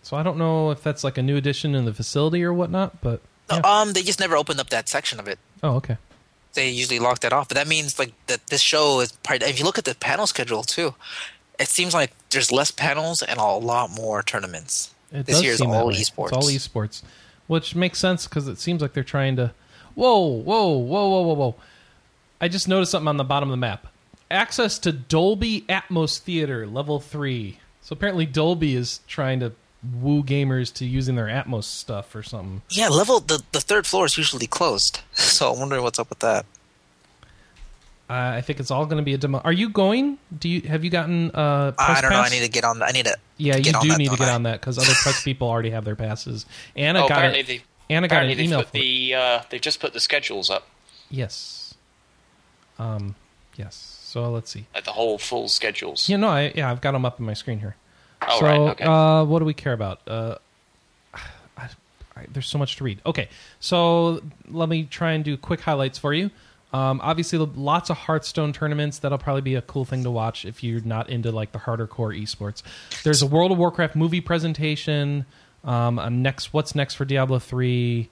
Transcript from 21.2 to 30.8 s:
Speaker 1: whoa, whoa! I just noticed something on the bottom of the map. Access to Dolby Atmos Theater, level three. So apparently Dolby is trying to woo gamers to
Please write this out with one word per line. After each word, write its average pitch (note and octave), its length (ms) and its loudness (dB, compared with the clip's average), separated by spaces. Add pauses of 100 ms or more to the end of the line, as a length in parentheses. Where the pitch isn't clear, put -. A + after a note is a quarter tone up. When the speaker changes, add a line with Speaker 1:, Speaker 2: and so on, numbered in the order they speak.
Speaker 1:
whoa, E3 100 2
whoa! C3+ 220 0 (840)
I E3+ 80 0
just F#3 220 -2
noticed F#3 240 4
something D#3 160 0
on D3 80 2
the C#3 80 0
bottom C#3 240 0
of - 40 -2
the B2+ 40 -2
map. A#2 300 -4 (440)
Access A3 480 0
to E3+ 140 0
Dolby F#3+ 720 0
Atmos F3 520 -2
Theater, C#3+ 460 -4
level C#3 360 -4
three. B2+ 580 -6 (220)
So - 120 -12
apparently F#3 320 0
Dolby D#3 500 2
is B2 320 -4
trying C3 340 -2
to A#2 100 -4 (500)
woo C#3+ 220 2
gamers C3+ 520 0
to C3 100 -6